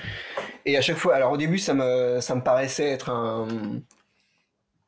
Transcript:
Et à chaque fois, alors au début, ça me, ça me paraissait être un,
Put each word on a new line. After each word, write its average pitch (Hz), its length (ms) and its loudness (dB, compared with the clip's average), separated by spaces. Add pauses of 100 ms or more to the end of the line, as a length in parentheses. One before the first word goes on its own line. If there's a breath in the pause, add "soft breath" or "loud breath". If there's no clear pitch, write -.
(640 loud breath)
Et 139 120 2
à 131 40 4
chaque 165 160 0
fois, 170 180 4
alors 131 160 4
au 147 60 0
début, 156 200 2
ça 170 160 2
me, 127 480 2
ça 127 140 0
me 127 60 -2
paraissait 131 480 2
être 135 200 -4
un, 113 380 -4 (1400)